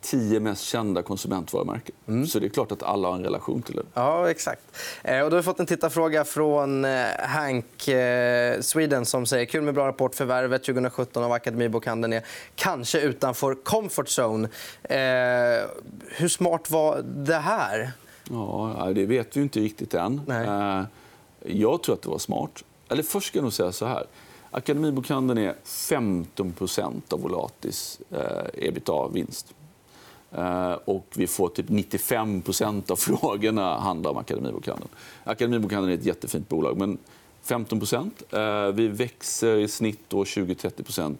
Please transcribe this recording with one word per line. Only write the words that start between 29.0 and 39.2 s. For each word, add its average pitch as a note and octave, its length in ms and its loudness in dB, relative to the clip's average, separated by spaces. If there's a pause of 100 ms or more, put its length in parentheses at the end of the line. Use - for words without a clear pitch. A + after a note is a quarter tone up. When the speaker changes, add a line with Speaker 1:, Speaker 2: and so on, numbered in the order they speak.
Speaker 1:
Eh, F2+ 340 0 (140)
och F#2+ 200 0 (100)
vi F#2+ 120 0
får F2 220 2
typ - 200 -6
nittiofem G#2 720 0
procent G#2 500 -2
av F#2 40 4
<laughs> - 0 -
frågorna G#2 840 2
handlar E2+ 320 0
om C#2 60 -2
Akademibokhandeln. - 720 -6 (340)
Akademibokhandeln G#2+ 720 0
är E2+ 40 0
ett - 80 -4
jättefint - 440 -2
bolag, D#2 280 0
men G2 200 0 (460)
femton A2+ 360 0
procent, B2 440 -4 (100)
eh, G#2 340 2
vi G#2 200 4
växer A2+ 720 0